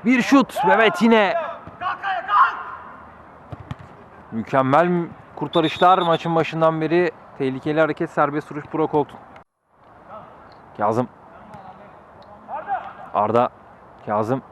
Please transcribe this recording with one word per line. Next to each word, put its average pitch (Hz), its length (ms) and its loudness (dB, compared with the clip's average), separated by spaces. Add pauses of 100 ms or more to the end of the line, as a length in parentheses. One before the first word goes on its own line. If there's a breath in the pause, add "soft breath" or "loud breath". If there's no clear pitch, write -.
Bir 240 180 2
şut, - 420 2
Mehmet 202 380 4
yine. 214 320 4 (3000)
Mükemmel 135 580 2 (460)
kurtarışlar 170 640 2
maçın 170 380 -2
başından 160 440 0
beri. 170 300 0 (280)
Tehlikeli 139 420 -2
hareket, 156 300 0
serbest 147 420 -2
vuruş 143 200 -12
Burak 156 220 -2
Oltun. 147 240 -2 (1600)
Kazım. 110 320 0 (2000)
Arda. 110 340 2 (580)
Kazım. 107 460 -2